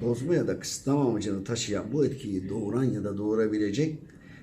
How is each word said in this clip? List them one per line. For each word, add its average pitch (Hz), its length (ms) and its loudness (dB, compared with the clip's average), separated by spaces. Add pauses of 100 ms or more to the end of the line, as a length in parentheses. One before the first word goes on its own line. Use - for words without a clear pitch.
bozma 120 340 0
ya 120 140 2
da 92 100 0
kısıtlama 139 500 2
amacını 98 360 0
taşıyan, 104 480 -2
bu 143 140 4
etkiyi 95 420 -4
doğuran 110 360 0
ya 104 200 0
da 98 140 -4
doğurabilecek 107 800 2 (440)